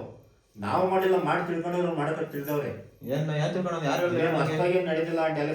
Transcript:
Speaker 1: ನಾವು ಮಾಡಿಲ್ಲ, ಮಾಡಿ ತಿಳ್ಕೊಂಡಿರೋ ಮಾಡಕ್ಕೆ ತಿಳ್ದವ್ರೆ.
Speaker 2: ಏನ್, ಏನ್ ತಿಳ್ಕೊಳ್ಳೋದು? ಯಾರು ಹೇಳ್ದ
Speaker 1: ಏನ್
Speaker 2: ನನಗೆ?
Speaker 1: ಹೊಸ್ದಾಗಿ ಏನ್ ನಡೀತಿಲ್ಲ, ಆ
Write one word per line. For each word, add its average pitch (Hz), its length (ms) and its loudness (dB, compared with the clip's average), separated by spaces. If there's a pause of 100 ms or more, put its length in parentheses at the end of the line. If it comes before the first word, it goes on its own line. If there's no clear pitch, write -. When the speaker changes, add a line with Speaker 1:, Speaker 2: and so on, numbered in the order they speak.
(640)
Speaker 1:
ನಾವು 180 260 2
ಮಾಡಿಲ್ಲ, 185 240 4 (120)
ಮಾಡಿ 175 200 2
ತಿಳ್ಕೊಂಡಿರೋ 175 520 -2
ಮಾಡಕ್ಕೆ 156 340 -2
ತಿಳ್ದವ್ರೆ. 143 380 -2 (420)
Speaker 2:
ಏನ್, 156 160 0 (120)
ಏನ್ 160 120 0
ತಿಳ್ಕೊಳ್ಳೋದು? 170 360 -2
ಯಾರು 165 120 0
ಹೇಳ್ದ 175 140 2
Speaker 1:
ಏನ್ 160 180 2
Speaker 2:
ನನಗೆ? 156 180 2
Speaker 1:
ಹೊಸ್ದಾಗಿ 175 260 2
ಏನ್ 180 140 0
ನಡೀತಿಲ್ಲ, 160 280 0
ಆ 160 80 4 (280)